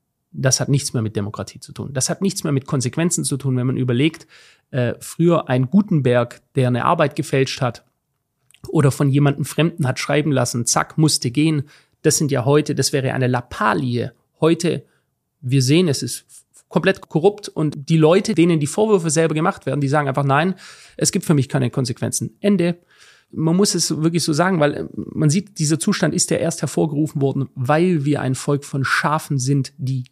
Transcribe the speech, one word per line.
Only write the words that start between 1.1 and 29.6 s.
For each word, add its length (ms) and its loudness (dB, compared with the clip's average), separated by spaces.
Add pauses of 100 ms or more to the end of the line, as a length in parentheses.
Demokratie 440 -6
zu 120 -20
tun. 220 -10
Das 160 -2
hat 100 -6
nichts 240 -2
mehr 80 0
mit 140 0
Konsequenzen 580 -2
zu 140 -2
tun, 180 -2
wenn 100 -2
man 120 -2
überlegt, 480 0 (440)
äh, 300 -2
früher 480 0
ein 220 0
Gutenberg, 680 2 (140)
der 140 2
eine 160 0
Arbeit 320 2
gefälscht 460 -2
hat 220 -4 (840)
oder 220 4
von 180 0
jemandem 360 2
Fremden 420 -2
hat 120 -2
schreiben 340 0
lassen, 340 0
zack, 320 -2
musste 320 2
gehen. 340 0 (380)
Das 160 2
sind 120 0
ja 140 0
heute, 300 2
das 180 -2
wäre 220 -2
eine 120 0
Lappalie. 840 -2 (280)
Heute, 440 0 (560)
wir 220 2
sehen, 260 4
es 140 -2
ist 260 -10
f-, 160 -20 (240)
komplett 400 0
korrupt 400 2
und 400 -4
die 80 4
Leute, 380 4
denen 260 4
die 60 -2
Vorwürfe 440 0
selber 240 0
gemacht 300 -2
werden, 160 -2
die 80 0
sagen 200 0
einfach, 160 -2
„Nein, 300 2 (420)
es 160 0
gibt 120 -2
für 100 2
mich 140 2
keine 220 0
Konsequenzen.“ 680 -4
Ende. 380 0 (520)
Man 260 0
muss 180 2
es 160 -2 (120)
wirklich 220 0
so 80 -2
sagen, 260 2
weil, 160 2
äh, 100 -8 (100)
man 360 -2
sieht, 280 -2
dieser 200 0
Zustand 360 0
ist 160 -2
ja 80 0
erst 240 -2
hervorgerufen 580 -2
worden, 340 0
weil 500 2
wir 180 0
ein 120 -2
Volk 300 -4
von 200 -4
Schafen 540 -2
sind, 380 0